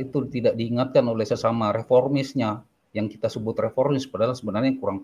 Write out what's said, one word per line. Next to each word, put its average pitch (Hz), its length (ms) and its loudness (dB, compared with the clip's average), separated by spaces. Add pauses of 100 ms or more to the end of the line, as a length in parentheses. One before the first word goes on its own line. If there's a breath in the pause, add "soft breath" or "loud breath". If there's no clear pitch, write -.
itu 131 260 -2
tidak 113 300 0
diingatkan 120 480 2
oleh 113 180 0
sesama 113 460 0
reformisnya, 123 960 0 (260)
yang 107 160 -2
kita - 220 -4
sebut 113 260 -4
reformis, 131 480 0
padahal 127 320 0
sebenarnya 113 400 0
kurang 98 260 -4